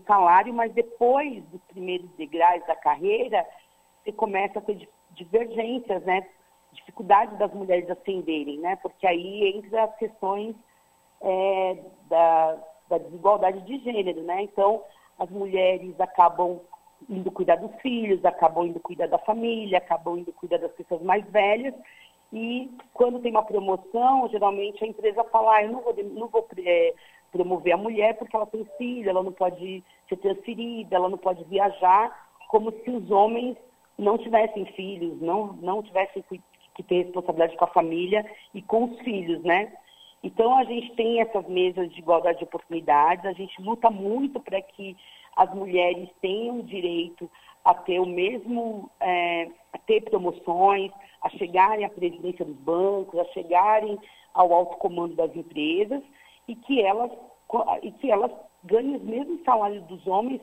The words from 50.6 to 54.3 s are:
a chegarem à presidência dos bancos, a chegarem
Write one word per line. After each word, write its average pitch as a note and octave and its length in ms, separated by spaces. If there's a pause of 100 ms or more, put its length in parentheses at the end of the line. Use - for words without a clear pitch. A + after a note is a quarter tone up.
a F3 80
chegarem G3 560
à F#3+ 40
presidência F3 540
dos D3 120
bancos, F#3 640
a E3+ 60
chegarem G3+ 720 (360)